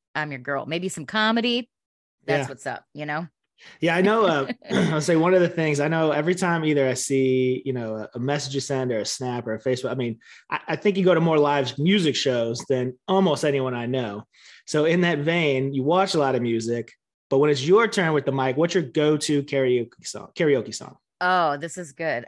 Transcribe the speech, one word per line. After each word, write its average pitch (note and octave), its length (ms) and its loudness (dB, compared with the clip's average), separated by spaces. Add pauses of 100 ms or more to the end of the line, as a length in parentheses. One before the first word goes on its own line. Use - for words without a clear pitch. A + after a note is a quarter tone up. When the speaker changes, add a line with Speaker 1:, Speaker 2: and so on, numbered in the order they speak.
(140)
Speaker 1:
I'm D3+ 180 -4
your C3 100 -10
girl. C#3 240 -4
Maybe F3 240 -4
some D3+ 160 -10
comedy. A#3 640 -2 (560)
That's D3 200 0
Speaker 2:
Yeah. C3 40 -10
Speaker 1:
what's C3+ 180 -12
up, B2 160 -8 (100)
you D3 120 -10
know? D3+ 220 -6 (520)
Speaker 2:
Yeah, E3 160 2
I F3+ 60 2
know. G#3+ 240 4
Uh, D3 220 2 (120)
<clears throat> - 40 -20
Speaker 1:
<laughs> - 80 -10 (200)
Speaker 2:
I'll D3+ 100 0
say E3 140 2
one E3 200 4
of F#3 60 6
the E3+ 60 2
things D#3 320 0
I D3 80 0
know D#3+ 240 0
every D3+ 240 0
time E3+ 300 0
either C#3+ 240 2
I B2 60 -2
see, C3 680 0
you C3+ 100 -6
know, A2+ 220 -6
a, G#2+ 200 -10
a A#2+ 40 -8
message C3+ 360 -4
you C#3 40 -2
send C3 320 -4
or A2 80 -2
a G2+ 60 -4
snap B2 420 -6
or A2 60 -4
a A2 80 -8
Facebook, B2+ 300 -2
I B2+ 40 -4
mean, A#2+ 240 -6 (300)
I, D3+ 100 -4 (100)
I D#3+ 60 0
think F#3+ 220 0
you F#3 80 2
go F#3 80 6
to D#3+ 80 4
more E3 160 2
live C#3+ 420 2
music E3+ 360 2
shows A#2 520 -2
than B2+ 300 -2 (100)
almost F#3 380 2
anyone C3 300 -2
I A#2+ 100 -6
know. A#2 380 -4 (420)
So D3+ 200 0
in F3 160 2
that E3+ 180 2
vein, C#3+ 540 0
you C3 100 -2
watch F3+ 320 2
a D#3+ 40 2
lot C#3 140 2
of B2 80 0
music, A#2 500 -2 (380)
but C#3 80 2
when D3 140 4
it's C3 120 0
your G#3 240 6
turn E3+ 260 0
with C#3 120 0
the C#3 60 0
mic, C3 260 0
what's E3+ 160 0
your F3+ 100 2
go-to D3 600 0
karaoke B2+ 460 0 (160)
song, - 300 -12
karaoke C3+ 380 0
song? - 220 -14 (240)
Speaker 1:
Oh, F3 380 2
this D#3+ 200 -12
is E3+ 140 -14
good. C3+ 360 -4